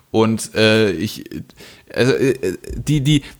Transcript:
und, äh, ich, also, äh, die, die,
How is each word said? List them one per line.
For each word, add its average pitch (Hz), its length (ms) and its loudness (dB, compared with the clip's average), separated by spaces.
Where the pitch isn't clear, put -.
und, 110 440 0
äh, 110 380 4
ich, 87 320 -6
also, 123 180 2
äh, 131 220 2
die, 143 240 -2
die, 147 220 2